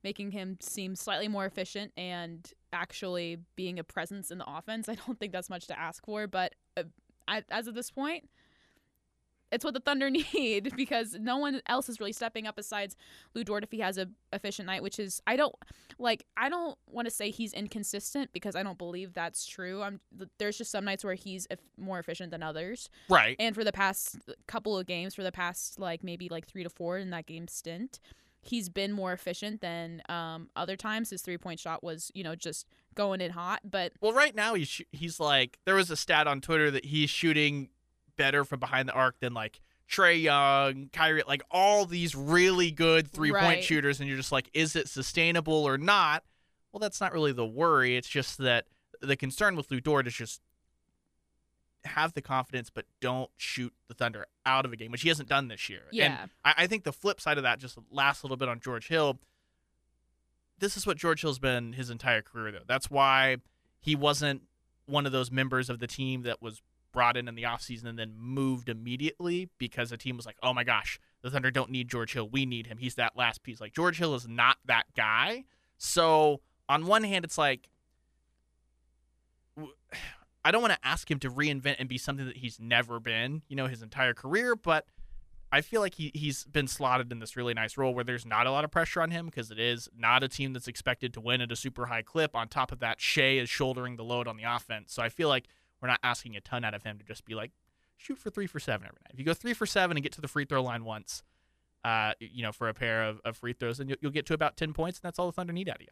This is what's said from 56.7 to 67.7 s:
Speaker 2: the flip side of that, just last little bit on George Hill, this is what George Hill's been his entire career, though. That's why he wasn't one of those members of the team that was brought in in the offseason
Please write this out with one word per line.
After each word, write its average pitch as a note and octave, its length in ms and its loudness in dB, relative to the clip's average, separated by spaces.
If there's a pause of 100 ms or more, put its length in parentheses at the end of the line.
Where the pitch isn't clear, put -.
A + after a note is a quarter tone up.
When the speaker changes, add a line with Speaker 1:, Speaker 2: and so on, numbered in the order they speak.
Speaker 2:
the C#3+ 100 -4
flip - 260 -2
side D3+ 180 2
of C#3 60 -2
that, B2+ 160 2
just B2+ 200 -14 (120)
last C#3 320 2
little C3 140 -4
bit C3 100 0
on A#2 120 -4
George A#2+ 280 -6
Hill, D3 320 4 (1400)
this G3+ 180 0
is F#3 80 -4
what E3+ 120 0
George D#3+ 240 2
Hill's C#3+ 180 -2
been B2 340 0
his B2 160 -8
entire A#2 320 2
career, A2 300 -8
though. G2+ 160 -14
That's C3 220 0
why C3+ 480 6 (440)
he D3+ 140 0
wasn't C#3+ 480 2 (420)
one C#3+ 200 0
of C3+ 60 0
those B2+ 200 0
members B2+ 380 0
of B2 100 -6
the A#2+ 80 -6
team C3 360 -4
that A#2+ 180 -4
was A2+ 200 -12 (320)
brought A#2+ 240 6
in B2 100 -4
in A#2 80 -12
the A2+ 80 -8
offseason A#2 420 -6